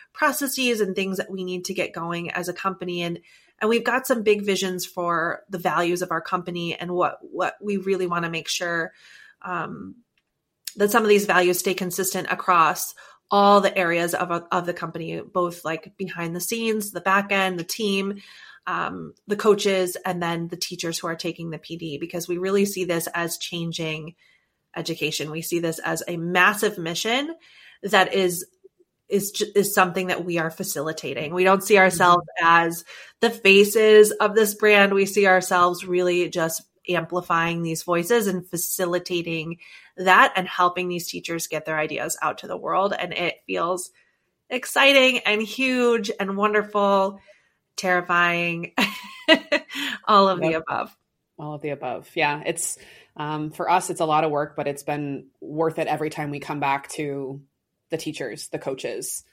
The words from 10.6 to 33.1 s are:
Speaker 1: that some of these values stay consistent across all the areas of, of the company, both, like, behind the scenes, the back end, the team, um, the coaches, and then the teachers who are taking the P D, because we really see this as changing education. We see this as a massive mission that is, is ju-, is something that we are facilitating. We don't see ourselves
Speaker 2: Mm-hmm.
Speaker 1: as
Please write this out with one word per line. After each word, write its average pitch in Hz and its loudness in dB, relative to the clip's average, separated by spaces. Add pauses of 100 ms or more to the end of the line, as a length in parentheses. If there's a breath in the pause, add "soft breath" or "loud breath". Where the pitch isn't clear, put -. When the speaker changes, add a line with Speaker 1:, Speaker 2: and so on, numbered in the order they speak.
Speaker 1:
that 208 2
some 226 4
of 208 2
these 202 4
values 180 2
stay 190 -2
consistent 185 -4
across 170 2 (360 loud breath)
all 202 8
the 190 2
areas 170 0
of, 180 -2 (220)
of 175 0
the 175 -2
company, 165 -8
both, 175 -4
like, 160 -8
behind 170 -8
the 175 -6
scenes, 220 -2
the 175 -10
back 196 0
end, 190 0
the 165 -4
team, 196 -4 (460 loud breath)
um, 175 -8 (100)
the 208 -4
coaches, 202 2
and 175 -4
then 170 -4
the 175 -12
teachers 170 -6
who 180 -8
are 165 -4
taking 165 -8
the 156 -10
P 160 -14
D, 165 -10
because 165 -8
we 175 -4
really 196 2
see 190 -2
this 165 -2
as 170 -4
changing 160 -8 (640)
education. 151 -6
We 165 -8
see 170 -4
this 165 -4
as 165 -4
a 175 -6
massive 185 2
mission 226 -4 (460 soft breath)
that 190 4
is, 180 0 (640)
is 202 -2
ju-, - -4
is 196 2
something 185 2
that 175 -2
we 175 -2
are 165 -2
facilitating. 156 -6
We 180 2
don't 190 4
see 202 6
ourselves 175 6 (120)
Speaker 2:
Mm-hmm. 170 6
Speaker 1:
as 170 -6 (360 loud breath)